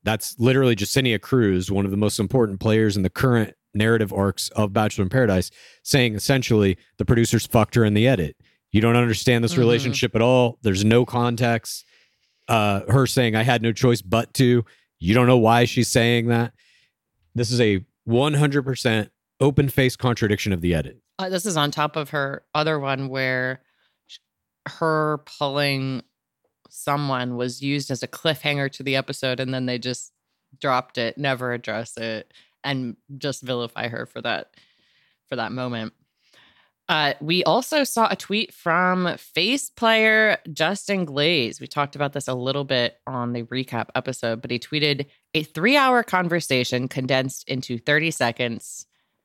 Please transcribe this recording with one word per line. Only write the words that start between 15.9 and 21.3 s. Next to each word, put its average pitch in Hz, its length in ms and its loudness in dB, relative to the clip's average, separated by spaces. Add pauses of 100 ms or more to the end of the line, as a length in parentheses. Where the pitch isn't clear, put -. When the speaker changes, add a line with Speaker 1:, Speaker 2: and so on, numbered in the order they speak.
Speaker 1:
that. 117 240 0 (840)
This 113 160 -2
is 123 100 0
a 104 240 2 (200)
one 131 300 2
hundred 143 280 2
percent 117 480 -2 (300)
open-faced 139 580 2
contradiction 107 540 0
of 87 100 -2
the 87 120 2
edit. 69 240 -4 (200)
Speaker 2:
Uh, 190 100 -6
this 185 160 -4